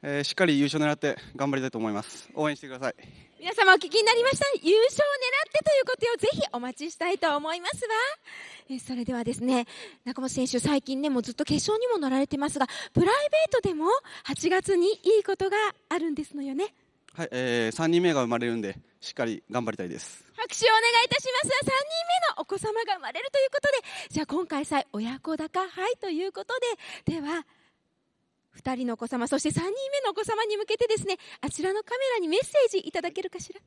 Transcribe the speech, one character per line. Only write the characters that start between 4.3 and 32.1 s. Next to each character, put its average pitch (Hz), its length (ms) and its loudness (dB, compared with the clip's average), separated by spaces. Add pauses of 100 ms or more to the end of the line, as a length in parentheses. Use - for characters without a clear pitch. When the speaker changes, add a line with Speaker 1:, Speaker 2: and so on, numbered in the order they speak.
Speaker 2:
た。 571 60 2 (160)
優 359 140 6 (100)
勝 571 220 2
を 571 40 0 (300)
狙 622 80 -4
っ - 20 -20
て 605 120 2
と 622 80 4
い 554 100 6
う 508 40 2
こ - 120 -2
と 466 160 0
を 381 40 -2
ぜ 427 140 2
ひ - 100 -2 (120)
お 240 60 -4
待 247 160 -8
ち 311 160 -8
し - 40 -16
た 339 140 -2
い 381 80 0
と 311 180 2
思 311 200 -4
い 349 60 -10
ま 349 80 -4
す - 60 -4 (100)
わ。 427 40 -6 (800)
え 262 60 -8
ー、 247 40 -8
そ 254 160 -8
れ 240 80 -4
で 254 100 -4
は 240 100 -2
で 233 100 -2
す 233 100 -6
ね、 247 220 2 (380)
中 254 180 -8
本 262 80 -4
選 262 160 0
手、 254 140 0
最 277 240 2
近 269 180 -4
ね、 302 80 0
も 254 100 2
う - 40 -2
ず 247 80 -8
っ - 20 -10
と - 100 -4
決 302 120 0 (160)
勝 440 80 2
に 494 80 0
も 453 100 2
乗 277 140 0
ら 262 80 2
れ 285 80 0
て 294 100 -6
ま 285 140 -2
す - 80 -6
が、 262 80 2 (260)
プ - 100 6
ラ 381 80 6
イ 587 180 2
ベ 605 80 4 (100)
ー - 40 -2
ト 480 100 4
で 381 120 0
も 311 140 0 (360)
八 - 260 -2
月 381 260 2
に 359 140 6
い 427 320 4
い - 20 -4
こ 381 140 0
と 381 120 0
が 403 80 2 (320)
あ 330 80 0
る 320 140 0
ん 277 40 -2
で 302 80 -6
す - 120 -12
の 285 80 -6
よ 269 100 -6
ね。 370 220 -4 (380)
Speaker 1:
は 165 100 -6
い、 - 80 -6
え 120 420 2
ー、 - 20 -8
三 165 140 2
人 170 140 4
目 170 100 4
が 139 80 4
生 120 60 2
ま 120 100 0
れ 120 100 0
る 113 100 -2
ん 110 40 -4
で、 98 160 -6 (220)
し - 120 -12
っ - 40 -14
か 127 100 -2
り 113 240 -6
頑 117 160 -2
張 113 60 -4
り 104 60 -8
た 92 80 -6
い 87 40 -8
で - 80 -8
す。 - 260 -16 (120)
Speaker 2:
拍 466 240 -6
手 440 100 4
を - 0 -
お - 40 6
願 466 280 4
い 494 40 4
い 494 40 -6
た 523 100 0
し 523 80 -6 (160)
ま - 60 -4
す。 494 140 2
三 539 80 -2
人 - 20 0 (560)
目 - 60 -4
の - 60 -8
お - 40 -6
子 392 140 -6
様 440 240 -2
が 415 120 -2
生 359 40 -12
ま 269 120 -10
れ 262 100 -6
る 523 100 -6
と 554 80 2
い 539 80 6
う - 20 0
こ 554 120 -2
と 571 80 4
で、 539 80 2 (320)
じ - 100 -4
ゃ 311 40 -2
あ - 40 -4
今 339 180 -2
回 294 200 -4
さ 285 140 0
え - 120 -4
親 226 280 -6
子 320 160 -4
だ 311 140 -6
か、 370 180 -2
は 370 220 -4
い、 494 100 -2
と 392 100 -6
い 330 160 -2
う 392 60 -6
こ 392 140 -10
と 466 80 -4 (520)
で、 - 80 2
で 330 80 -4
は、 311 260 -4 (1040)
二 - 220 -6
人 254 140 -4
の 233 60 -2
お 226 40 -6
子 233 100 -8
様、 240 200 -4
そ 277 100 0
し - 60 -2
て 311 80 0
三 339 140 0
人 392 60 -2 (200)
目 571 140 0
の 415 60 0
お - 20 -6
子 427 100 -4
様 440 220 -2
に 415 100 -2
向 415 100 -4
け 427 120 -2
て 480 100 2
で 427 80 2
す - 100 -4
ね、 403 120 -2 (240)
あ 285 80 -4
ち - 120 -8
ら 381 120 0
の 427 100 -2
カ - 140 -10
メ - 0 - (160)